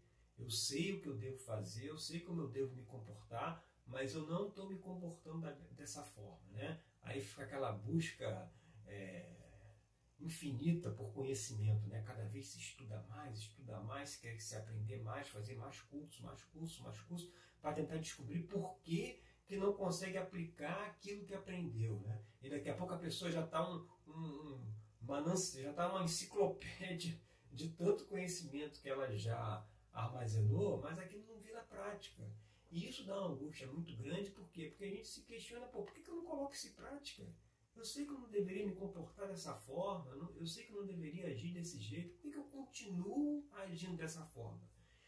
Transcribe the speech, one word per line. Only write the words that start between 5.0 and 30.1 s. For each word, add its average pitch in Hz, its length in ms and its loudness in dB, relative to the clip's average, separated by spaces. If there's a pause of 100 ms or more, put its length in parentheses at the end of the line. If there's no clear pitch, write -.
da, 156 120 -2 (200)
dessa - 320 -6
forma, 95 480 -10
né? 135 300 -2 (200)
Aí 135 200 -2
fica - 220 -4
aquela 131 280 2
busca, 104 800 2 (340)
é, 98 460 -6 (880)
infinita 160 720 4
por 104 220 -4
conhecimento, 107 720 4
né? 110 180 0
Cada 110 200 -4
vez 110 220 -4
se - 120 -8
estuda 110 440 -6
mais, 107 360 -6
estuda 110 400 -8
mais, 135 380 -4
quer 113 240 -6
se 113 160 -2
aprender 107 460 -2
mais, 135 260 -2
fazer 104 260 -4
mais 98 240 -6
cursos, - 400 -8
mais - 240 -10
cursos, 160 380 -6
mais 117 180 -6
cursos, 170 320 -4 (300)
pra 196 120 2
tentar 170 240 2
descobrir 156 460 0
por - 360 0
que - 420 2 (240)
que 196 120 -2
não 202 160 8
consegue 185 440 2
aplicar 180 680 0
aquilo 202 360 -6
que 185 100 -6
aprendeu, 120 680 2
né? - 220 -2 (180)
E - 80 -6
daqui - 200 0
a - 60 2
pouco 180 180 0
a 165 40 0
pessoa 170 340 0
já 165 140 4
tá 165 240 4
um, 170 180 -4 (200)
um, 151 40 -12
um, 143 600 -4 (280)
uma, 139 220 2 (120)
já 135 380 2
tá 175 180 4
uma 185 120 4
enciclopédia 175 1160 2 (300)
de 151 180 -2
tanto - 360 6
conhecimento 160 760 -2
que 139 80 -6
ela 131 260 2
já 110 480 2 (300)
armazenou, 113 880 6